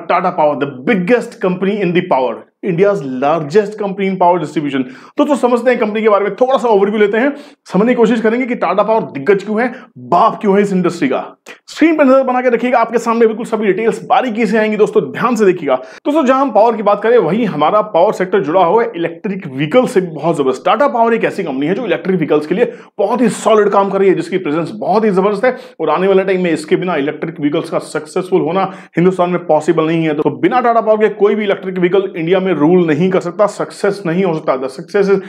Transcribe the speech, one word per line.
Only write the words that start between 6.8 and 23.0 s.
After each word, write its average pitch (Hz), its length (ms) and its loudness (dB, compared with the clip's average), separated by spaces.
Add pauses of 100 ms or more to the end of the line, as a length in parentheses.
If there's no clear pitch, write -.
लेते 208 180 2
हैं, 285 140 0 (400)
समझने 220 200 2
की - 20 0
कोशिश 233 260 2
करेंगे 240 260 0
कि 240 100 -4
टाटा 196 260 0
पावर 220 200 0 (100)
दिग्गज 190 320 0
क्यों 214 160 -4
है, 254 120 -2 (260)
बाप 170 420 0
क्यों 202 160 2
है 208 60 4
इस 196 100 -2
इंडस्ट्री 180 360 0
का। 127 140 -2 (460)
स्क्रीन 320 280 2
पर 302 80 4
नजर 269 180 4
बना 254 200 -2
के 254 60 2
रखिएगा, 240 300 2
आपके 226 200 0
सामने 226 280 2
बिल्कुल 220 200 -2
सभी 220 200 -2
डिटेल्स 202 380 0
बारीकी 220 420 0
से 220 120 0
आएंगी। 214 180 0
दोस्तों, 208 260 2 (100)
ध्यान 226 240 -2
से 214 80 2
देखिएगा। 143 300 2
दोस्तों, 294 500 -2
जहां 262 160 2
हम 277 100 0
पावर 220 260 4
की 220 60 -6
बात 202 200 0
करें, 233 160 4
वहीं 202 280 0
हमारा 156 360 2
पावर 185 300 2
सेक्टर 190 300 -2
जुड़ा 170 220 2
हुआ 208 180 2
है - 140 -4
इलेक्ट्रिक 170 500 -6
व्हीकल 151 400 0
से - 140 0
बहुत 165 360 -2
जबरदस्त। 131 300 -2
टाटा 226 220 2
पावर 226 260 0
एक 190 100 0
ऐसी 196 200 -4
कंपनी 143 220 -4
है 180 80 0
जो 240 120 -6
इलेक्ट्रिक 185 300 -2
व्हीकल्स 151 300 0
के 180 80 -2
लिए 233 180 0 (260)
बहुत 214 220 0